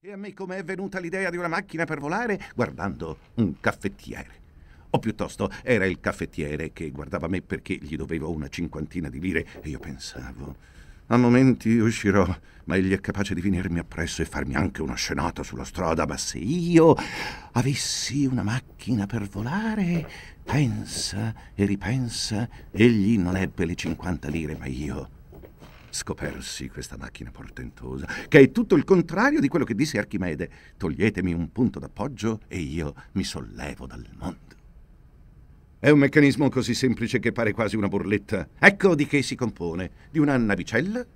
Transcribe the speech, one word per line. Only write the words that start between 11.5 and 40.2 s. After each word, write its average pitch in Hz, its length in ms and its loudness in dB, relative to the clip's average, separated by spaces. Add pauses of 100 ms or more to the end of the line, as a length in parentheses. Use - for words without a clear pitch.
uscirò, 104 500 4 (380)
ma - 100 0
egli 95 160 4
è 95 80 2
capace 98 340 -4
di 85 60 -4
venirmi 90 400 0
appresso 82 420 -6
e 80 40 0
farmi 67 300 -6
anche 82 260 -2
una 67 140 -4
scenata 76 460 -4
sulla - 220 -10
strada, 80 420 0
ma 71 120 -6
se - 200 -8
io 165 580 6 (580)
avessi 131 720 0
una 127 180 0
macchina 110 640 -2
per 107 240 -4
volare", 175 760 -2 (380)
pensa 110 880 -2 (220)
e 101 80 2
ripensa, 107 840 -2 (220)
egli 110 460 6
non 92 200 0
ebbe 92 260 -2
le 85 120 -2
cinquanta 82 520 -6
lire, 76 300 -4
ma 73 80 -12
io 69 560 -8 (720)
scopersi - 760 -8
questa - 280 -12
macchina 58 340 -12
portentosa, 64 760 -12 (200)
che 151 120 8
è 135 120 12
tutto 214 240 2
il 139 80 6
contrario 196 560 4
di 180 80 2
quello 151 160 0
che - 120 -2
disse 107 240 0
Archimede: 87 500 -4 (260)
"Toglietemi 90 580 0
un 82 180 -4
punto 104 280 0
d'appoggio 107 680 -6
e 92 120 -8
io 73 340 -4 (200)
mi 98 100 -2
sollevo 65 640 -10
dal 64 200 -14 (120)
mondo". - 240 -10 (1400)
È 139 100 4
un 147 100 10
meccanismo 139 500 6
così 117 240 0
semplice 117 460 0
che 117 120 0
pare 110 200 0
quasi 104 240 0
una 107 120 2
burletta. 98 600 0 (100)
Ecco 196 380 6
di 143 100 2
che 139 160 2
si 127 140 -4
compone: 87 560 -4 (180)
di 160 100 -2
una 143 160 4